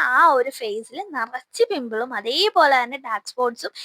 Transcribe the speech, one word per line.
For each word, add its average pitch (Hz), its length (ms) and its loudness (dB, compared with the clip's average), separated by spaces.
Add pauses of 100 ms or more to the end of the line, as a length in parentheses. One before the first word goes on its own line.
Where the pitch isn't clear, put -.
(140)
ആ 285 80 6 (100)
ഒരു 262 280 0
ഫേസിൽ 226 380 -8 (180)
നിറച്ച് 247 520 -2
പിമ്പിളും 240 460 -4
അതേപോലെ 285 680 2
തന്നെ 247 240 -6
ഡാർക്ക് 220 280 -8
സ്പോട്ട്സും 247 420 -4 (100)